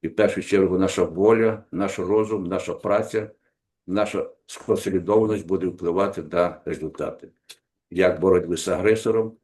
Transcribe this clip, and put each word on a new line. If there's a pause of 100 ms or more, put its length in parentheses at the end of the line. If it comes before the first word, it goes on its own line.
І
в
першу
чергу
наша
воля,
наш
розум,
наша
праця, (560)
наша (160)
сконсолідованість
буде
впливати
на
результати (600)
як
боротьби
з
агресором